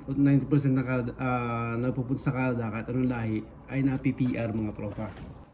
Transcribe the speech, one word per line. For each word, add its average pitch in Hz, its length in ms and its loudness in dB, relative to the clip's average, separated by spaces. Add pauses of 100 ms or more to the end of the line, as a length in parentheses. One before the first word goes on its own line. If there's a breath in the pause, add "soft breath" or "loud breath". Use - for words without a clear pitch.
o 139 80 -4
ninety 139 320 6
percent 135 300 4
na 131 100 0
Canada, 127 320 -2
ah, 120 580 -2
napupunta 123 440 -2
sa 143 120 0
Canada, 120 400 0
kahit 113 160 -6
anong 127 220 2
lahi, 110 280 -2 (260)
ay 135 160 -2
napi-P 131 560 2
R, 113 160 -2
mga 104 240 -2
tropa. 104 320 -6 (460)